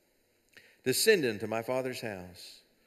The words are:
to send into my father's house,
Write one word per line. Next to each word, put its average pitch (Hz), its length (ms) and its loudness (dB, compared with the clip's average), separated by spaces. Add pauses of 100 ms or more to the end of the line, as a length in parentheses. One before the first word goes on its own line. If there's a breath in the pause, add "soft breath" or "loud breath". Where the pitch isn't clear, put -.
(840 soft breath)
to 127 100 2
send 196 320 6
into 107 200 -2
my 110 160 -2
father's 127 380 -4
house, 92 600 -12 (240 soft breath)